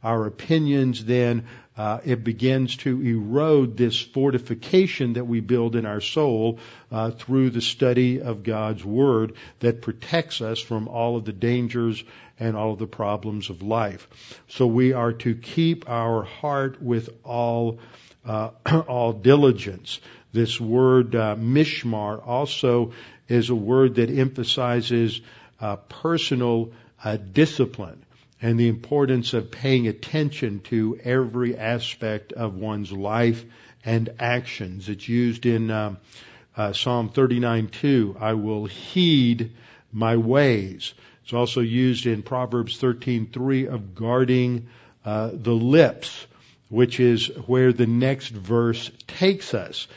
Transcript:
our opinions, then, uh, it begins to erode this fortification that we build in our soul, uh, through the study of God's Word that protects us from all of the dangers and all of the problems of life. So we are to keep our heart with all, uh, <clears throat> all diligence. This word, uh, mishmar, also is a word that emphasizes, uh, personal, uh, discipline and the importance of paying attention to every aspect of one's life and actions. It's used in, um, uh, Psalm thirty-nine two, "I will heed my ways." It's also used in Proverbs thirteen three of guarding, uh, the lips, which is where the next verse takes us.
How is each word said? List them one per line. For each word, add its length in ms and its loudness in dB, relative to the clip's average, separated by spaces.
our 220 0
opinions, 800 0
then, 400 2
uh, 280 -4
it 180 -2
begins 540 0
to 260 -2
erode 760 2
this 240 0
fortification 1120 0
that 120 -6
we 140 0
build 340 0
in 100 0
our 160 -6
soul, 600 0
uh, 180 -2
through 400 2
the 100 -4
study 600 2
of 240 -6
God's 400 -4
Word 480 2
that 240 0
protects 580 -4
us 200 -6
from 260 -6
all 300 -2
of 80 -6
the 80 -8
dangers 720 -2
and 180 -2
all 180 -2
of 40 -10
the 80 -6
problems 640 -4
of 120 -14
life. 460 -4
So 220 2
we 240 4
are 200 0
to 220 -2
keep 560 -2
our 320 0
heart 580 -4
with 300 -2
all, 560 -2
uh, 260 -4
<clears throat> 220 2
all 260 0
diligence. 880 4
This 240 0
word, 560 4
uh, 220 0
mishmar, 880 -2
also 640 0
is 220 2
a 40 0
word 420 4
that 120 4
emphasizes, 1120 0
uh, 160 -4
personal, 960 -2
uh, 140 -4
discipline 840 0
and 180 2
the 100 6
importance 680 0
of 160 -2
paying 380 2
attention 720 -4
to 440 -2
every 540 0
aspect 720 -4
of 220 -6
one's 360 -6
life 540 0
and 240 0
actions. 680 -4
It's 180 -8
used 380 0
in, 260 0
um, 280 -4
uh, 160 -2
Psalm 380 -2
thirty-nine 580 2
two, 500 0
"I 140 -2
will 320 -4
heed 880 0
my 240 0
ways." 800 0
It's 100 -10
also 260 0
used 460 0
in 160 -2
Proverbs 560 -4
thirteen 520 -2
three 360 -2
of 280 -8
guarding, 720 0
uh, 300 -4
the 200 0
lips, 720 2
which 300 2
is 260 4
where 280 4
the 120 2
next 440 0
verse 600 0
takes 460 0
us. 440 -6